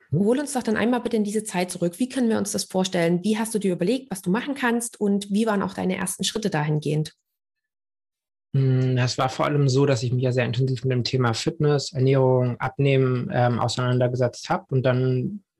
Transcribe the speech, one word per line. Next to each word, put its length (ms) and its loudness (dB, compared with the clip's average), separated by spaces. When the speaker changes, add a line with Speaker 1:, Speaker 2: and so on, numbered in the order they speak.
Speaker 1:
Mhm. 80 2
Speaker 2:
Hol 200 2
uns 140 -6
doch 80 -2
dann 160 -2
einmal 240 0
bitte 160 -2
in 60 2
diese 200 -2
Zeit 280 -4
zurück. 260 -2
Wie 100 0
können 220 0
wir 80 2
uns 140 -2
das 140 -4
vorstellen? 580 0
Wie 160 0
hast 160 -4
du 40 0
dir 140 0
überlegt, 380 -2
was 100 -10
du 80 -4
machen 240 -2
kannst 480 -2
und 300 0
wie 160 2
waren 160 0
auch 100 -4
deine 240 -2
ersten 260 -6
Schritte 280 -2
dahingehend? 640 -2
Speaker 1:
Hm, 400 2
das 220 0
war 120 0
vor 160 -2
allem 240 2
so, 160 4
dass 180 2
ich 80 -2
mich 120 0
ja 80 0
sehr 140 0
intensiv 380 -2
mit 80 0
dem 120 0
Thema 300 0
Fitness, 600 0
Ernährung, 640 2
Abnehmen, 760 0
ähm, 260 2
auseinandergesetzt 880 0
hab. 220 -4
Und 120 0
dann, 600 0